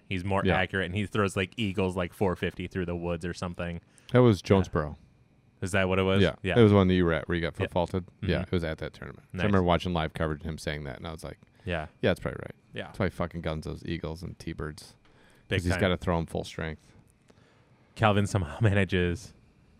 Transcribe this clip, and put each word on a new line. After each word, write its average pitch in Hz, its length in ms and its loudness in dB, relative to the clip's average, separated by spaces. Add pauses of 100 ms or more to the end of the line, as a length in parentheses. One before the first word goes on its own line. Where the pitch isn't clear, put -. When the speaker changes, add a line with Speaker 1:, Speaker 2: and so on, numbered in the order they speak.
Speaker 1:
He's 92 160 -4
more 98 180 0
Speaker 2:
Yeah. 92 120 2
Speaker 1:
accurate, 92 320 -2
and 90 80 -6
he 104 100 -2
throws, 101 320 0
like, 95 180 0
eagles, 95 400 -2
like, 90 180 -4
four 92 220 0
fifty 90 300 -4
through 87 220 -4
the 87 80 -4
woods 85 320 -6
or 85 80 -6
something. 85 440 -8 (320)
Speaker 2:
That 123 120 8
was 110 180 8
Speaker 1:
Yeah. - 60 -10
Speaker 2:
Jonesboro. 85 500 2 (640)
Speaker 1:
Is 92 120 -6
that 95 140 2
what 95 120 2
it - 20 2
was? 95 220 4
Speaker 2:
Yeah. 82 180 4
Speaker 1:
Yeah. 95 160 0
Speaker 2:
It 120 60 10
was 104 100 8
one 98 140 8
that 92 80 4
you 90 100 4
were 82 80 2
at 76 160 -2
where 87 60 0
you 82 80 -2
got 78 100 -4
Speaker 1:
Yeah. - 120 -4
Speaker 2:
foot - 60 -8
faulted. 90 360 -2
Speaker 1:
Mm-hmm. - 240 -6
Speaker 2:
Yeah, 85 100 0
it 95 100 -8
was 87 120 0
at 78 160 -6
that 73 140 -8
tournament. - 380 -16
So - 40 -14
I - 20 -6
Speaker 1:
Nice. 90 80 -2
Speaker 2:
remember 98 180 4
watching 87 300 2
live 80 200 -2
coverage 78 280 -4
and 80 80 -8
him 78 80 -6
saying 76 280 -6
that, 67 120 -10
and - 100 -14
I 82 40 -8
was 80 120 -12
like, 71 140 -14 (260)
Speaker 1:
Yeah. 85 220 -6 (160)
Speaker 2:
"Yeah, 113 80 2
that's 85 100 0
probably - 220 -8
right." - 140 -14 (180)
Speaker 1:
Yeah. 104 140 -10
Speaker 2:
That's - 120 -14
why 104 60 0
he 85 60 -2
fucking 85 300 -6
guns 78 240 -4
those 76 200 -8
eagles 82 380 -8
and 82 160 -12
T-birds. 76 560 -12 (540)
Speaker 1:
Big 95 100 0
Speaker 2:
'Cause 87 60 -4
he's 90 80 0
Speaker 1:
time. 90 80 -2
Speaker 2:
gotta 92 160 2
throw 87 200 -2
'em 82 80 -2
full 82 180 -6
strength. 80 380 -10 (1120)
Speaker 1:
Calvin 104 320 4
somehow 92 320 -2
<laughs> - 40 -4
manages 92 720 2 (480)